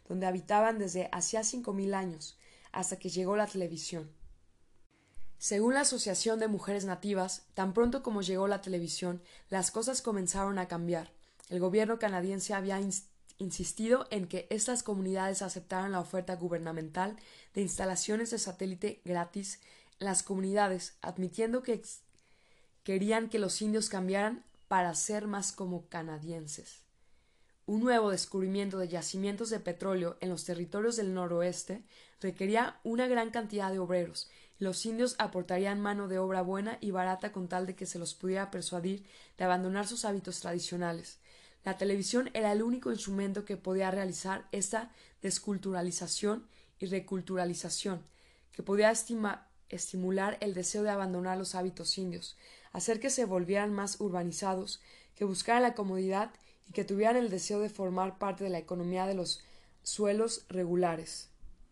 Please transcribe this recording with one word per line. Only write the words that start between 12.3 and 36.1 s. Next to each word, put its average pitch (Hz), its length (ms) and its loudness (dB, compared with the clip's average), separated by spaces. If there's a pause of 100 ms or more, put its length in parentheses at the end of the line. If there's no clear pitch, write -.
había 196 260 0
ins-, 196 260 -2 (320)
insistido 220 720 0
en 190 160 -2
que 180 220 -6
estas 226 340 0
comunidades 190 580 0
aceptaran 190 500 -4
la 185 80 0
oferta 185 360 -4
gubernamental 170 800 -4 (360)
de 202 80 0
instalaciones 196 680 0
de 233 80 -2
satélite 190 680 -4
gratis 175 540 -4 (400)
en 196 60 -4
las 190 180 2
comunidades, 190 800 2
admitiendo 220 640 0
que 240 100 2
ex-, - 280 -6 (800)
querían 214 460 2
que 220 100 0
los 190 220 0
indios 214 280 2
cambiaran 202 560 0 (240)
para 180 260 4
ser 214 320 -2
más 202 240 -2
como 180 360 -4
canadienses. 160 920 -8 (880)
Un 214 160 2
nuevo 233 280 6
descubrimiento 190 680 0
de 180 80 0
yacimientos 196 640 -2
de 214 100 -2
petróleo 180 600 -2
en 185 100 -4
los 170 160 -4
territorios 208 500 0
del 202 180 0
noroeste 180 680 0 (360)
requería 196 640 0
una 240 240 2
gran 233 220 4
cantidad 214 420 -2
de 190 80 0
obreros, 175 520 0 (280)
y 196 40 0
los 185 220 0
indios 240 340 2
aportarían 196 600 0
mano 202 280 -2
de 185 100 0